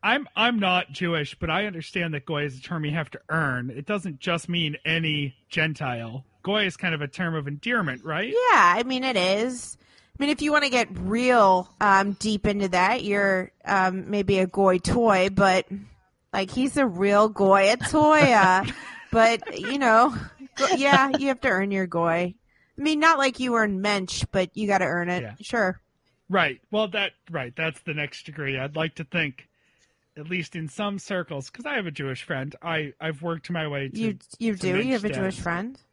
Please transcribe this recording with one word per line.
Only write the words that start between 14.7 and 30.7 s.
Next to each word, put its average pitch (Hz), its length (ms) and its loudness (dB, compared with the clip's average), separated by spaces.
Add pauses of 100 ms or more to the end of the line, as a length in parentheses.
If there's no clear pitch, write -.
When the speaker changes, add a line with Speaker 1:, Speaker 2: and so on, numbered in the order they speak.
Speaker 2:
toy, 196 520 4
but, 190 360 4 (680)
like, 196 200 -4
he's 262 240 -2
a 277 100 4
real 202 420 4
goy 196 400 6
at 233 120 2
Toya. 254 1000 4
Speaker 1:
<laughs> - 40 -16 (300)
Speaker 2:
But, 226 460 2
you 269 200 -4
know, 240 360 6 (420)
go-, 539 100 0 (100)
yeah, 277 400 4
you 277 120 0
have 254 140 -2
to 269 60 0
earn 196 220 0
your 190 160 -2
goy. 170 480 0 (440)
I 277 40 -8
mean, 302 180 0
not 320 180 6
like 269 220 0
you 247 140 -2
earn 208 260 0
mensch, 202 500 -2
but 185 240 -2
you 214 120 -4
gotta 196 180 2
earn 170 240 -2
it. 180 140 -4
Speaker 1:
Yeah. 110 180 -12
Speaker 2:
Sure. 202 400 -2 (480)
Speaker 1:
Right. 165 320 0 (100)
Well, 214 180 -2
that, 196 240 -4 (180)
right. 131 260 -8
That's 160 260 -6
the 160 120 -8
next 147 320 -10
degree. 139 320 -6
I'd 147 180 -8
like 160 200 -4
to 160 80 -10
think 156 440 -6 (680)
at 151 120 -16
least 180 280 -6
in 160 120 -8
some 202 300 -6